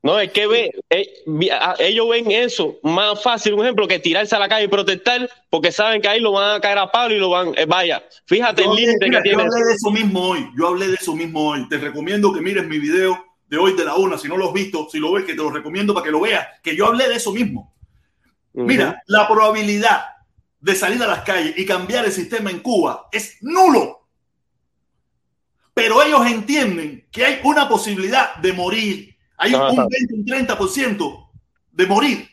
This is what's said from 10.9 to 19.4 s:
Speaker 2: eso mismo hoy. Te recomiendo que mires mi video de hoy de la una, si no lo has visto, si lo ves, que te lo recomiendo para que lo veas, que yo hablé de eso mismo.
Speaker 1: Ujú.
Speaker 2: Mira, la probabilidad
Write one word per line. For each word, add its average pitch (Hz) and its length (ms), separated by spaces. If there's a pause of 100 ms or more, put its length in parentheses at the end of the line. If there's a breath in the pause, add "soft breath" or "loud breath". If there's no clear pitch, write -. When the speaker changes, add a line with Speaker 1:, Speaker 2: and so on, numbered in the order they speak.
Speaker 2:
eso 165 200
mismo 160 320
hoy. 139 220
Te 147 80
recomiendo 180 560
que 160 80
mires 185 240
mi 156 120
video 185 460 (240)
de 147 80
hoy 190 160
de 180 140
la 147 80
una, 185 240
si 147 100
no 170 80
lo 190 120
has 160 40
visto, 185 400
si 156 60
lo 156 120
ves, 190 140
que 170 80
te 156 100
lo 151 80
recomiendo 165 440
para 180 100
que 156 80
lo 156 80
veas, 202 260 (160)
que 156 140
yo 196 100
hablé 240 220
de 233 60
eso 214 180
mismo. 196 420 (800)
Speaker 1:
Ujú. 123 140
Speaker 2:
Mira, 202 400
la 208 200
probabilidad 214 800 (560)